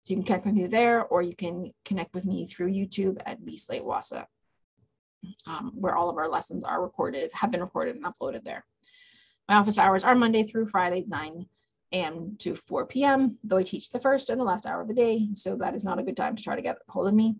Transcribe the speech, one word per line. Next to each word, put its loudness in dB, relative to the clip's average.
So -4
you -2
can 2
connect -4
with -6
me -2
through -2
YouTube -2
at -12
B -12
Slate -8
Wasa, -6
um, -8
where -2
all 2
of -6
our -2
lessons -4
are -4
recorded, -4
have 0
been -2
recorded -4
and -12
uploaded -6
there. -12
My 4
office 6
hours 6
are 6
Monday 6
through 0
Friday, 2
nine -8
A 0
M -4
to -4
four -4
P 0
M, 4
though 2
I 2
teach -8
the -4
first 2
and 0
the 0
last 0
hour -6
of -8
the -4
day. 4
So -4
that -4
is -6
not -2
a -4
good -4
time -2
to -10
try -4
to -4
get -6
a -20
hold 0
of 4
me. 6